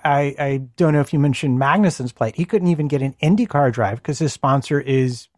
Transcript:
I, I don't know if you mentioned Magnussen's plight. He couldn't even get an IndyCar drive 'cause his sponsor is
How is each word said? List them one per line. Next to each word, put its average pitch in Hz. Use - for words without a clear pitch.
I, 143
I 139
don't 156
know 147
if 139
you 156
mentioned 139
Magnussen's 139
plight. 113
He 165
couldn't 180
even 151
get 139
an 135
IndyCar 151
drive 117
'cause 143
his 151
sponsor 139
is 131